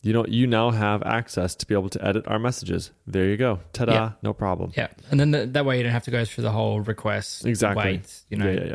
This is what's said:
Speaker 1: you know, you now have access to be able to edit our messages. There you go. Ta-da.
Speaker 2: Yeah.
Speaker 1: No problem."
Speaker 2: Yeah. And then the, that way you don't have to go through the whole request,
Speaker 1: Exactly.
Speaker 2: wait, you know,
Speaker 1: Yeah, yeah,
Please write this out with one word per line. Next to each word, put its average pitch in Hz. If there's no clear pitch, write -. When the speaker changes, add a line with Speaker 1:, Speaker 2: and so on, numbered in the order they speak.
Speaker 1:
you 107
know, 113
you 120
now 117
have 104
access 107
to -
be 107
able 98
to 95
edit 98
our 107
messages. 95
There 95
you 101
go. 110
Ta-da. 117
Speaker 2:
Yeah. 110
Speaker 1:
No 107
problem." 90
Speaker 2:
Yeah. 120
And 143
then 147
the, 123
that 139
way 127
you 123
don't 120
have 120
to 120
go 117
through -
the 110
whole 107
request, 104
Speaker 1:
Exactly. 104
Speaker 2:
wait, 95
you 104
know, 101
Speaker 1:
Yeah, 92
yeah, 85